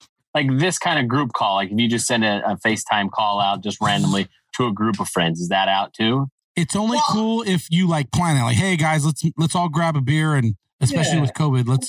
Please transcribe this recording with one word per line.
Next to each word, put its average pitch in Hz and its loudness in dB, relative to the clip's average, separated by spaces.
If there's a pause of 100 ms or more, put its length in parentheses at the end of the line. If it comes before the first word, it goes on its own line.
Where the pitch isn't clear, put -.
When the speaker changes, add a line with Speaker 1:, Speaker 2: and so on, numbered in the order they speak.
(340)
Speaker 1:
like, 135 2
this 165 0
kind 165 -2
of 131 0
group 131 0
call? 104 0
Like, 98 -2
if 104 -2
you 117 2
just 113 -2
send 113 0
a, 104 0
a 104 -2
FaceTime 104 -2
call 101 -2
out 98 -2
just 101 -6
randomly 101 0 (280)
to 127 0
a 113 0
group 104 -2
of 95 -6
friends, 82 0
is 87 -4
that 95 0
out 98 -2
too? 131 0 (280)
Speaker 2:
It's 175 -2
only 220 0
Speaker 3:
Well 254 2
Speaker 2:
cool 220 0
if 185 -2
you, 175 2
like, 151 0
plan 165 2
it. 131 2
Like, 117 2
"Hey 185 2
guys, 156 2
let's, 156 -2 (140)
let's 160 0
all 175 0
grab 165 0
a 143 0
beer," 156 2
and 117 2 (240)
especially 160 2
Speaker 4:
Yeah. 160 2
Speaker 2:
with 135 0
covid, 131 2
let's, 127 0